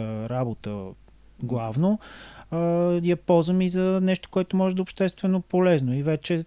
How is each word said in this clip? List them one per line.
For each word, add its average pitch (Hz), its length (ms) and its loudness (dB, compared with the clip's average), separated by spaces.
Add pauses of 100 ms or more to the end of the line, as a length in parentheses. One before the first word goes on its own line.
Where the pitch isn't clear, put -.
(240)
работа 113 600 -6 (560)
главно, 123 580 -2 (520)
а, 165 80 -4 (440)
я 175 140 2
ползвам 175 440 4
и 185 80 2
за 185 340 0
нещо, 185 260 0
което 185 280 -2
може 185 200 2
да 190 40 -2
е - 20 0
обществено 185 600 -2
полезно. 165 520 2
И 143 80 -2
вече 160 440 -2